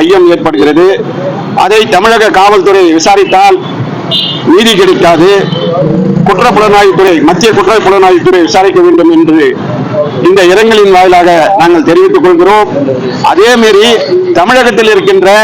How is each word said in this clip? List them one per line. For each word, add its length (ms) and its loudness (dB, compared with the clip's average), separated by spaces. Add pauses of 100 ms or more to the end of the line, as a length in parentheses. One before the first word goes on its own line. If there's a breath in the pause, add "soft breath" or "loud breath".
ஐயம் 300 2
ஏற்படுகிறது. 520 0 (800)
அதை 180 0 (140)
தமிழக 440 0
காவல்துறை 440 2 (140)
விசாரித்தால் 600 2 (960)
நீதி 300 2
கிடைக்காது. 480 2 (1000)
குற்றப்புலனாய்வுத்துறை, 880 0 (140)
மத்திய 280 0
குற்றப்புலனாய்வுத்துறை 880 0
விசாரிக்க 400 0
வேண்டும் 300 2
என்று 220 2 (880)
இந்த 120 2 (100)
இரங்கலின் 440 2
வாயிலாக 340 2 (320)
நாங்கள் 280 0
தெரிவித்துக் 380 2
கொள்கிறோம். 420 2 (600)
அதே 180 2 (120)
மாரி 240 2 (540)
தமிழகத்தில் 540 0
இருக்கின்ற 360 0 (140)